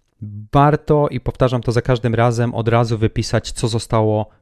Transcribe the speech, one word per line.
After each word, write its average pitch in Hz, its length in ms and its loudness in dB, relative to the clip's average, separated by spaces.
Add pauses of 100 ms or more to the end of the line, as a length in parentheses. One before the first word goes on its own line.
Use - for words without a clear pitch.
(540)
warto, 147 540 2
i 127 120 -6
powtarzam 123 420 0
to 120 100 -2
za 113 100 0
każdym 117 340 -2
razem, 120 380 0
od 113 140 -4
razu 117 300 2
wypisać, 110 540 -2
co - 160 -4
zostało 110 640 0 (120)